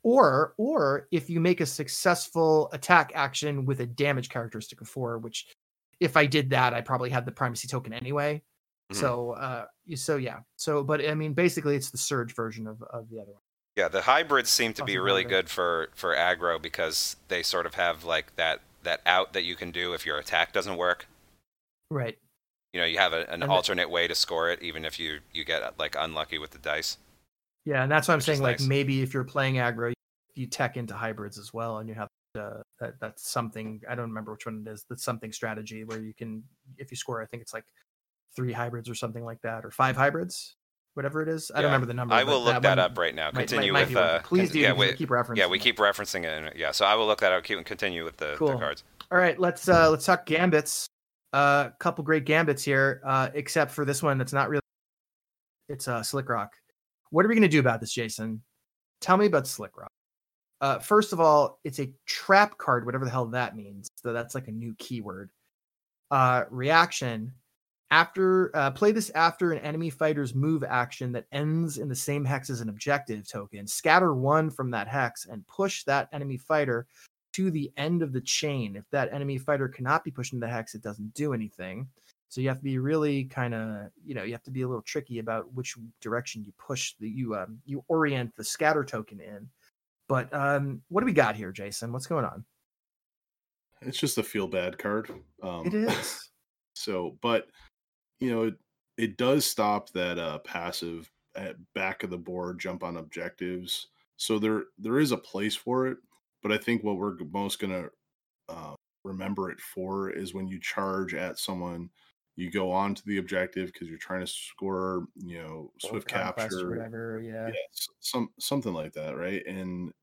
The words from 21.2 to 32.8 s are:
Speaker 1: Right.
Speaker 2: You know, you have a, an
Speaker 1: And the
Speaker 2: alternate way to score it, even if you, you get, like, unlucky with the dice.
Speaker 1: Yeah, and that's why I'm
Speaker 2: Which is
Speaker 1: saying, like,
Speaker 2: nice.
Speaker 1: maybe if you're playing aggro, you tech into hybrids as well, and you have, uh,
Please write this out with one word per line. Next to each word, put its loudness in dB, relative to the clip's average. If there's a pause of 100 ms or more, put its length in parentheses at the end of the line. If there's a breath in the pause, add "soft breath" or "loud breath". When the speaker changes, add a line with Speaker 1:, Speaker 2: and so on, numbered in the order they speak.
Speaker 1:
Right. -6 (560)
Speaker 2:
You -4
know, 2
you 0
have 6
a, 0 (100)
an -6
Speaker 1:
And -6
the 0
Speaker 2:
alternate 2
way 0
to -2
score 0
it, -2
even -8
if -8
you, -6 (120)
you -8
get, -4
like, -4
unlucky -4
with -10
the -20
dice. -6 (680)
Speaker 1:
Yeah, 0
and 0
that's 4
why 6
I'm 4
Speaker 2:
Which -2
is -2
Speaker 1:
saying, 2
like, 2
Speaker 2:
nice. 0
Speaker 1:
maybe 2
if -2
you're -2
playing 0
aggro, 0 (420)
you -8
tech -2
into -8
hybrids -8
as -16
well, -6
and -10
you -12
have, -8 (300)
uh, -10 (180)